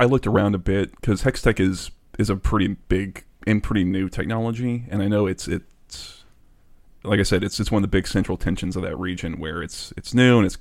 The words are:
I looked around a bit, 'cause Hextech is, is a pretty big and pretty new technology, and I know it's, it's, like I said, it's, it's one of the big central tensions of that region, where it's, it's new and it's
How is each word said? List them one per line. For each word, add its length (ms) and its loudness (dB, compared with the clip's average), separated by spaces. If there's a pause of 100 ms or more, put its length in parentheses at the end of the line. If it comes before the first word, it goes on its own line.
I 60 6
looked 200 2
around 300 4
a 20 -4
bit, 420 -2
'cause 220 0
Hextech 380 2
is, 320 0 (260)
is 100 2
a 80 0
pretty 400 0 (120)
big 360 -2 (220)
and 160 2
pretty 220 0
new 240 0
technology, 800 -4
and 120 -2
I 60 -2
know 180 2
it's, 200 -6
it's, 800 -10 (800)
like 160 2
I 40 4
said, 200 2
it's, 160 -4
it's 100 -2
one 80 2
of 100 2
the 80 0
big 120 0
central 280 0
tensions 400 -4
of 60 -4
that 160 -6
region, 400 -6
where 240 -8
it's, 340 -14
it's 160 -10
new 260 6
and 80 6
it's 140 -6